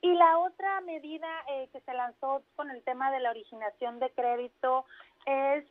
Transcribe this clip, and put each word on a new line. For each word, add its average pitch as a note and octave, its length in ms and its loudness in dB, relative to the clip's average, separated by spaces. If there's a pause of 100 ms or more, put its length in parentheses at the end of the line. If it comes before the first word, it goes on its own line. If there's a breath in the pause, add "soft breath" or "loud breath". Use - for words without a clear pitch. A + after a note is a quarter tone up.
Y F4+ 120 4
la E4 240 8
otra F#4+ 440 -2
medida, D#4+ 460 -10 (220)
eh, C4+ 240 -6
que C4+ 60 -14
se B3+ 160 -12
lanzó C4+ 480 -4 (120)
con D4 140 -8
el B3 140 -12
tema C4 260 -2
de C4+ 120 -2
la A#3+ 100 0
originación A3+ 680 -8
de B3+ 120 0
crédito B3 760 0 (400 loud breath)
es C#4 460 2